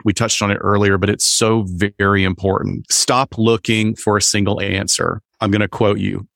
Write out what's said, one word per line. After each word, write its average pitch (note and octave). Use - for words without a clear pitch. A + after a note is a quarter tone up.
we G#2
touched A2+
on G2+
it G2+
earlier, G2+
but F#2+
it's -
so A2
very G2
important. F#2+
Stop -
looking A2
for G#2
a G2
single G2+
answer. G2
I'm G#2+
gonna G#2
quote G#2
you. G2